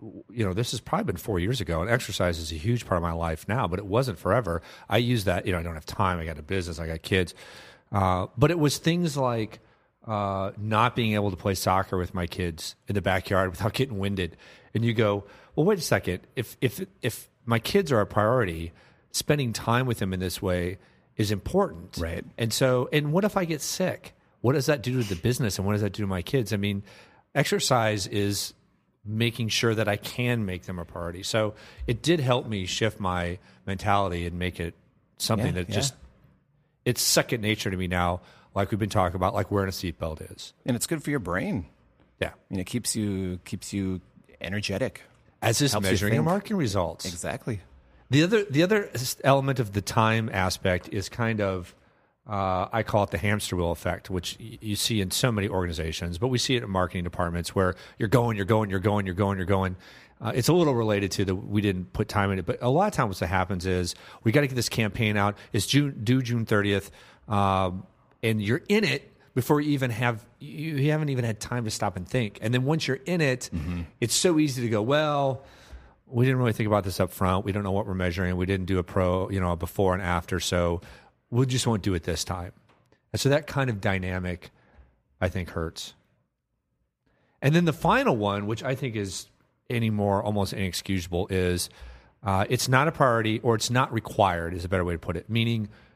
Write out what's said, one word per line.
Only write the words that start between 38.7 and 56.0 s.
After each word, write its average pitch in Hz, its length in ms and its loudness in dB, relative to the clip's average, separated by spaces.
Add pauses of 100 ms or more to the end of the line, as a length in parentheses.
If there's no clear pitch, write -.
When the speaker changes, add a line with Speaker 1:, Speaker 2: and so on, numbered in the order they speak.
Speaker 1:
we've 104 80 0
been 107 100 -2
talking 92 280 0
about, 90 160 2
like 101 180 -2
wearing 98 160 2
a 95 60 -4
seatbelt - 600 -8
is. - 200 -18 (120)
Speaker 2:
And 127 120 -2
it's - 100 -4
good 156 160 -4
for - 60 -6
your 143 100 0
brain. 90 460 -2 (560)
Speaker 1:
Yeah. - 80 -2
Speaker 2:
I - 40 -16 (160)
mean, 95 120 -4
it 90 40 -6
keeps - 300 -4
you, 95 480 -2
keeps - 300 -10
you 95 260 -2 (400)
energetic. 101 640 -4 (400)
Speaker 1:
As 117 200 2
is 139 120 2
Speaker 2:
Helps 104 120 0
you 95 60 4
Speaker 1:
measuring 104 220 2
and - 60 4
Speaker 2:
think. 156 60 2
Speaker 1:
marking 196 300 0
results. 95 480 0
Speaker 2:
Exactly. 92 560 -6 (500)
Speaker 1:
The 147 140 6
other, 202 220 4
the 143 180 2
other 202 300 2
s-, 123 320 -4
element 135 340 4
of 104 140 -2
the 101 80 0
time 110 500 2
aspect 92 640 0
is 98 160 -4
kind 113 320 -2
of, 92 340 -2 (520)
uh, 95 440 0
I 113 120 0
call 104 200 2
it 98 80 -2
the 98 60 -2
hamster 104 380 -2
wheel 85 160 0
effect, 85 380 -6
which 92 300 -6
y-, 117 220 -14
you 104 140 -4
see 107 260 0
in 92 100 -2
so 131 200 2
many 101 180 0
organizations, 85 680 -4